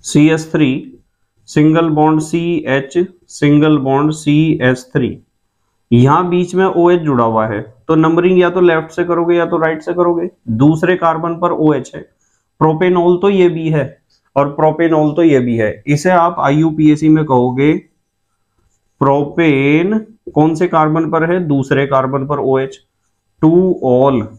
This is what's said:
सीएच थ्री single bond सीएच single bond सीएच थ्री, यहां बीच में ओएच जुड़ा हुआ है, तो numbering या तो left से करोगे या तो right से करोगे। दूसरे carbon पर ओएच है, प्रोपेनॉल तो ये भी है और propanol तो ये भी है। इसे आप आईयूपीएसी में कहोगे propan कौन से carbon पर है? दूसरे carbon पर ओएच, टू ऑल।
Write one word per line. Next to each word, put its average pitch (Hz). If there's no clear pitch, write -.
सीएच 156
थ्री 151
single 156
bond 156
सीएच 170
single 147
bond 135
सीएच 147
थ्री, 117
यहां 143
बीच 180
में 190
ओएच 175
जुड़ा 135
हुआ 110
है, 110
तो 160
numbering 175
या 175
तो 180
left 160
से 175
करोगे 170
या 170
तो 170
right 160
से 175
करोगे। 175
दूसरे 156
carbon 165
पर 175
ओएच 151
है, 127
प्रोपेनॉल 175
तो 196
ये 185
भी 160
है 147
और 139
propanol 156
तो 170
ये 147
भी 120
है। 107
इसे 147
आप 175
आईयूपीएसी 151
में 156
कहोगे 131
propan 151
कौन 156
से 175
carbon 160
पर 160
है? 180
दूसरे 139
carbon 135
पर 143
ओएच, 135
टू 175
ऑल। 127